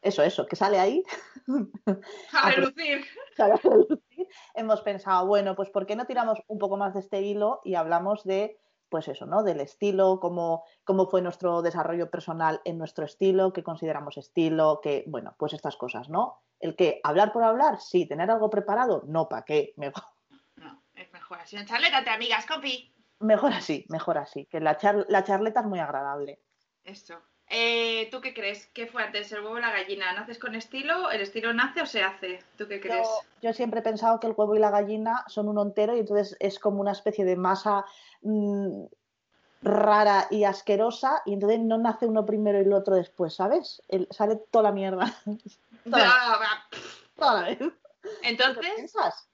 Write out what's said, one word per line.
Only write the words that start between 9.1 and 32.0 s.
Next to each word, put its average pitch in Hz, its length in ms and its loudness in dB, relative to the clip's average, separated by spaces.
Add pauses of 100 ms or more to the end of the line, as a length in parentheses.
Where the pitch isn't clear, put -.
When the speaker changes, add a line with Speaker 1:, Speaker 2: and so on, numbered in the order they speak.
Speaker 1:
¿no? 180 180 0
Del 170 160 0
estilo, 190 600 2
cómo, 170 440 -2 (200)
cómo 190 260 2
fue 185 120 2
nuestro 175 400 -2
desarrollo 165 480 -2
personal 160 560 -2
en 170 120 -6
nuestro 160 280 -8
estilo, 190 480 2
qué 180 100 -8
consideramos 156 540 -8
estilo, 156 640 2
qué, 147 260 -2
bueno, 131 300 -10
pues 151 160 -4
estas 151 240 -8
cosas, 127 320 -10
¿no? 196 320 -4 (180)
El 165 160 -6
que 165 280 2
hablar 185 300 4
por 233 100 2
hablar, 240 380 4
sí, 175 260 0
tener 165 240 -2
algo 214 180 2
preparado, 208 580 0
no, 156 220 0
¿pa' 113 160 -8
qué? 151 320 0
Mejor. 143 260 -10 (520)
Speaker 2:
No, 139 260 -20 (140)
es 185 180 -20
mejor - 260 -18
así. - 260 -18
Charlétate, 254 440 0
amigas, 226 360 -2
compi. 277 480 -8 (260)
Speaker 1:
Mejor 214 340 4
así, 165 360 -4
mejor 160 280 -4
así, 143 280 -8
que 165 140 -8
la 156 180 2
char-, 202 320 2
la 190 140 4
charleta 214 360 0
es 220 60 -4
muy 196 140 -4
agradable. 143 600 -6 (440)
Speaker 2:
Eso. 175 360 -20 (320)
Eh, 226 600 0
¿tú 254 100 -10
qué 262 120 -10
crees? 208 420 -8
¿Qué 233 100 -10
fue 233 160 -8
antes, 208 300 -6
el 214 100 -10
huevo 220 140 -8
o 233 40 -6
la 233 120 -2
gallina? 190 420 -4
¿Naces 226 240 -10
con 240 160 -10
estilo? 285 560 -4
¿El 214 120 -4
estilo 220 300 -4
nace 262 300 -2
o 294 60 -4
se 208 160 -2